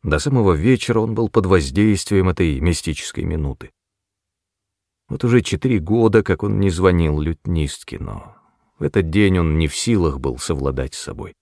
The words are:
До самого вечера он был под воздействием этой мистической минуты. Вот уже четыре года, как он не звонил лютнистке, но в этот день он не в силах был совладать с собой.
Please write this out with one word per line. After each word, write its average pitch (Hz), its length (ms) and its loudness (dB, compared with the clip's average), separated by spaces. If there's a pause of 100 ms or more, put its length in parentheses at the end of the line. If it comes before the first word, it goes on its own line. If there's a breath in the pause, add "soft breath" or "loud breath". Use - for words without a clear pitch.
До 76 160 0
самого 117 320 2
вечера 113 480 2
он 113 160 -4
был 113 120 -2
под 104 180 0
воздействием 95 800 2
этой 80 320 0
мистической - 640 -4
минуты. 78 480 -6 (1400)
Вот - 160 -6
уже 120 160 4
четыре 113 400 -2
года, 110 420 4
как 95 220 -2
он 101 160 0
не 98 100 2
звонил 85 500 2
лютнистке, 78 800 -4
но - 380 -14 (420)
в - 40 -8
этот 85 260 0
день 92 300 2
он 80 200 2
не 80 80 2
в 73 80 -6
силах 82 460 0
был 65 180 -6
совладать 67 560 -4
с - 40 -14
собой. - 440 -14